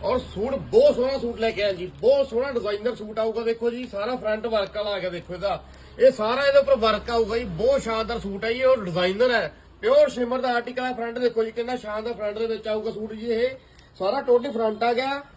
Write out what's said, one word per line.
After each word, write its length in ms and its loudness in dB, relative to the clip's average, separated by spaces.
ਔਰ 160 0
ਸੂਟ, 360 -4
ਬਹੁਤ 400 6
ਸੋਹਣਾ 220 0
ਸੂਟ 220 -6
ਲੈ 120 0
ਕੇ 120 -4
ਆਇਆ 100 0
ਜੀ, 120 -6
ਬਹੁਤ 280 4
ਸੋਹਣਾ 220 -2
ਡਿਜ਼ਾਈਨਰ 440 -4
ਸੂਟ 240 -10
ਆਊਗਾ। 220 -2
ਦੇਖੋ 280 -2
ਜੀ, 180 -8
ਸਾਰਾ 280 -6
ਫਰੰਟ 320 -4
ਵਰਕ 300 -2
ਵਾਲਾ 120 -4
ਆ 100 -4
ਗਿਆ, 100 -4
ਦੇਖੋ 240 -10
ਇਹਦਾ, 300 -4
ਇਹ 120 8
ਸਾਰਾ 360 -2
ਇਹਦੇ 120 8
ਉੱਪਰ 160 4
ਵਰਕ 340 0
ਆਊਗਾ 280 0
ਜੀ। 60 -2
ਬਹੁਤ 380 0
ਸ਼ਾਨਦਾਰ 380 -2
ਸੂਟ 260 -6
ਹੈ 80 0
ਜੀ, 100 -2
ਔਰ 200 6
ਡਿਜ਼ਾਈਨਰ 480 2
ਹੈ, 220 0
ਪਿਓਰ 280 6
ਸ਼ਿਮਰ 320 -2
ਦਾ 120 0
ਆਰਟੀਕਲ 300 -2
ਹੈ। 100 -2
ਫਰੰਟ 260 -6
ਦੇਖੋ 240 2
ਜੀ, 80 -2
ਕਿੰਨਾ 240 -4
ਸ਼ਾਨਦਾਰ 380 -6
ਫਰੰਟ 260 -6
ਦੇ 60 -2
ਵਿੱਚ 220 -6
ਆਊਗਾ 240 -2
ਸੂਟ 220 -8
ਜੀ। 140 -8
ਇਹ 220 0
ਸਾਰਾ 220 0
ਟੋਟਲੀ 300 2
ਫਰੰਟ 320 -2
ਆ 100 2
ਗਿਆ। 280 -2